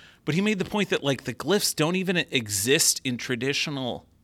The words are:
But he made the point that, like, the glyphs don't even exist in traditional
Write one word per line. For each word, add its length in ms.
But 100
he 60
made 180
the 60
point 260
that, 140
like, 200
the 100
glyphs 400
don't 220
even 200
exist 880
in 140
traditional 840